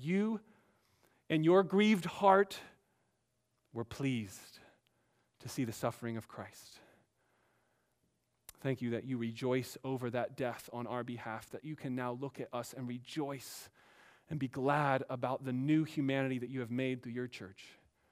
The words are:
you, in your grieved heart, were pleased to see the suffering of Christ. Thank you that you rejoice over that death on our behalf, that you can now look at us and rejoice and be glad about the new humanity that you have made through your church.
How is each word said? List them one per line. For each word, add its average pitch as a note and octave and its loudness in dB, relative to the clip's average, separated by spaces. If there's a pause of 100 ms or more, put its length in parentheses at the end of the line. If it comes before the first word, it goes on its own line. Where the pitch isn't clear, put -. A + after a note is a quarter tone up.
you, G3+ 2 (880)
in D#3 4
your F#3 10
grieved G3 6
heart, G3 6 (1120)
were A2+ -4
pleased A#2+ -4 (800)
to - -12
see C3+ -2
the A#2 -2
suffering A#2 -4
of A2 -10
Christ. - -16 (1800)
Thank C3+ -2
you A#2+ -2
that A#2 -4
you C3 -4
rejoice A#2+ -2
over B2+ -2
that A#2+ -4
death B2 -6
on A#2+ -6
our A#2+ -4
behalf, A#2 -10
that - -12
you D3+ -8
can B2+ -6
now B2 -4
look C#3 -8
at A#2+ -8
us B2 -6
and B2+ -8
rejoice C3 -8 (600)
and D#3 -4
be C3 -2
glad C3+ 2
about C3 -2
the C3 -2
new D3+ 4
humanity C3+ 0
that B2 -6
you C3 -6
have A#2 -4
made C3 0
through A#2+ -8
your B2 -6
church. G2 -14 (480)